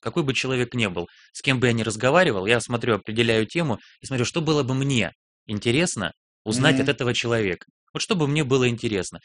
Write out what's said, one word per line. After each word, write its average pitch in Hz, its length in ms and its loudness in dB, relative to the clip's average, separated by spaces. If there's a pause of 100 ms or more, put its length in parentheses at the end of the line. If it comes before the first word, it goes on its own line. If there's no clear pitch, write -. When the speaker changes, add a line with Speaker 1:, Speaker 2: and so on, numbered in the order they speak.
Speaker 1:
какой 160 220 -4
бы 135 100 -2
человек 123 420 -2
ни 113 120 0
был, 87 220 -6 (240)
с - 100 -16
кем 131 180 0
бы 127 60 4
я 117 80 4
ни 113 80 0
разговаривал, 113 640 2
я 117 140 4
смотрю, 120 340 0
определяю 110 520 0
тему 151 320 -2 (220)
и - 60 -18
смотрю, 123 180 -2
что 170 160 -4
было 151 220 2
бы 127 120 -2
мне 131 380 0 (340)
интересно 113 640 -2 (320)
узнать 131 360 2
от 139 80 0
Speaker 2:
Мгм. - 0 -
Speaker 1:
этого 127 240 0
человека. 113 540 -2 (260)
Вот 156 100 -8
что 226 140 -2
бы 151 120 2
мне 147 160 0
было 127 240 4
интересно. 104 560 -4